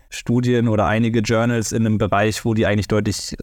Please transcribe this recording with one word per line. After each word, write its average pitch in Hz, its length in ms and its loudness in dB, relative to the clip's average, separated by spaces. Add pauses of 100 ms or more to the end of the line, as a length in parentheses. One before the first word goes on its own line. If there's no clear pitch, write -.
Studien 123 580 0
oder 104 180 2
einige 113 340 0
Journals 113 520 0
in 113 140 0
einem 110 120 2
Bereich, 104 480 0
wo 117 80 0
die 110 120 2
eigentlich 104 220 0
deutlich, 104 560 -2